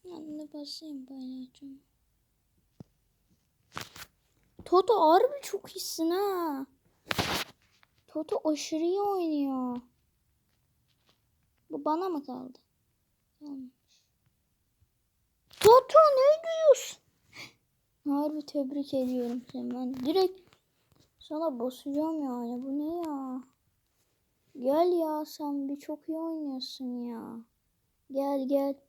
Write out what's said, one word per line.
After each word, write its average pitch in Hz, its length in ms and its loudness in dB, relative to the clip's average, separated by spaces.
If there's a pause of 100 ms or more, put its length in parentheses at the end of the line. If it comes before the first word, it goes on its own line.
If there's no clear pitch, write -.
Ben 311 340 -12
de 302 140 -12
basayım 294 540 -12
paylaşacağım. 262 720 -14 (2750)
Toto 381 360 4
harbi 427 420 6
çok - 340 -10
iyisin 330 340 -4
ha. 349 560 -2 (1400)
Toto 311 380 -4
aşırı 311 400 -2
iyi 370 160 0
oynuyor. 285 800 -2 (1900)
Bu 285 140 -8
bana 330 240 0
mı 302 160 -4
kaldı? 254 340 -12 (800)
Tamam. 269 320 -14 (1900)
Toto 508 380 10 (180)
ne 587 280 6
diyorsun? 640 540 4 (1080)
Harbi 294 380 -2
tebrik 277 480 -4
ediyorum 254 480 0 (100)
seni. 240 220 -6
Ben 254 200 -4
direkt 330 460 2 (800)
sana 302 400 -4
basacağım 285 640 -4
yani. 247 420 -6
Bu 269 140 -4
ne 302 180 -4
ya? 269 460 -6 (1160)
Gel 302 340 2
ya, 311 320 0
sen 285 440 -6
bir 285 100 -6
çok 294 300 -10
iyi 320 100 -4
oynuyorsun 269 840 -8
ya. 233 400 -10 (680)
Gel, 277 380 -2
gel. 277 260 2 (140)